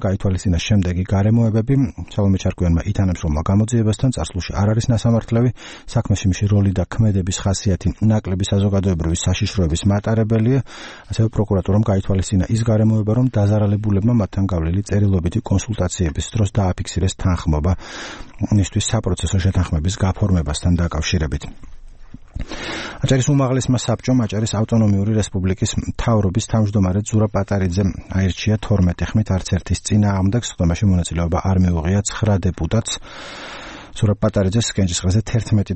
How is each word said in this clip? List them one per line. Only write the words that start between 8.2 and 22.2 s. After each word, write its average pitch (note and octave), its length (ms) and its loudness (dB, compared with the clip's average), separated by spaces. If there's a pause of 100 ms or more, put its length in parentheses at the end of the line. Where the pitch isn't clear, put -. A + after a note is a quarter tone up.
საზოგადოებრივი G2 720 0
საშიშროების F2+ 720 0
მატარებელია. A2 720 2 (480)
ასევე A2+ 240 0
პროკურატურამ G2+ 520 2
გაითვალისწინა G2 640 0
ის A2+ 160 0
გარემოება, A2 520 2
რომ B2+ 200 2
დაზარალებულებმა G#2 800 2
მათთან G2 320 0
გავლილი F2 360 -2
წერილობითი G2+ 600 0
კონსულტაციების F2+ 880 -2
დროს G#2 240 0
დააფიქსირეს F#2 640 -2
თანხმობა E2+ 540 0 (800)
მისთვის G2+ 320 2
საპროცესო F#2+ 560 0
შეთანხმების F2+ 560 0
გაფორმებასთან F2+ 760 0
დაკავშირებით. D#2 680 -2 (1600)